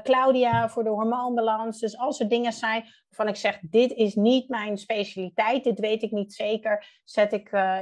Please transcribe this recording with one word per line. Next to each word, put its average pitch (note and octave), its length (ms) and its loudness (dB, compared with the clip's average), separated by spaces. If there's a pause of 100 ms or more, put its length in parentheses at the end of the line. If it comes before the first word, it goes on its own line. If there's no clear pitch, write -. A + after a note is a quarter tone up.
Claudia B3+ 640 4
voor A3+ 160 -4
de A3 60 0
hormoonbalans. A3+ 880 -2
Dus G#3+ 180 -6
als B3 220 -4
er G#3+ 80 -2
dingen A#3 240 0
zijn A3+ 320 -4 (240)
waarvan G#3+ 200 -4
ik G#3 120 -2
zeg, G3+ 200 0
"Dit A3+ 320 2
is G#3+ 220 0
niet B3 340 4
mijn G#3+ 300 -4
specialiteit, G#3+ 840 -2
dit G#3 160 0
weet A3 220 0
ik A3 80 -4
niet G3+ 240 -4
zeker," G#3+ 720 -4
zet G#3 280 0
ik, G#3 160 -6
eh, F#3+ 340 0